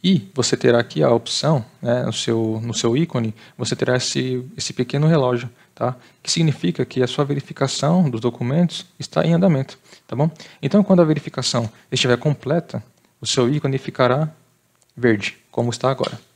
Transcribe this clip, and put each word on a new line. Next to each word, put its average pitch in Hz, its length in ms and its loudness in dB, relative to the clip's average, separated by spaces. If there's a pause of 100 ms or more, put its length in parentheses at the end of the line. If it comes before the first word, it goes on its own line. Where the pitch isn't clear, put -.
E 180 320 2
você - 200 0
terá 120 240 4
aqui 151 220 -4
a 139 80 4
opção, 120 560 0 (160)
né, 123 220 0
no 113 100 -4
seu, 113 500 -2
no 117 120 -6
seu 117 200 0
ícone, 123 380 -2 (240)
você 120 180 -4
terá 127 220 0
esse, 127 580 -4
esse - 160 -8
pequeno 151 360 0
relógio, 127 420 2 (240)
tá? 123 220 -4 (260)
Que - 80 -12
significa 160 560 0
que 127 160 -4
a 123 60 2
sua 143 180 -2
verificação 143 800 0
dos 117 140 -4
documentos 123 640 0 (140)
está - 260 -2
em 165 80 4
andamento, 170 460 2 (260)
tá 113 100 -10
bom? 151 140 0 (320)
Então, 196 220 2
quando 185 180 6
a 165 40 8
verificação 131 640 -2 (240)
estiver 120 280 2
completa, 147 640 -2 (360)
o 127 60 -14
seu 123 260 2
ícone 139 280 -2
ficará 131 500 0 (680)
verde, 113 440 0 (100)
como 120 220 -2
está 123 180 -2
agora 131 300 -4 (160)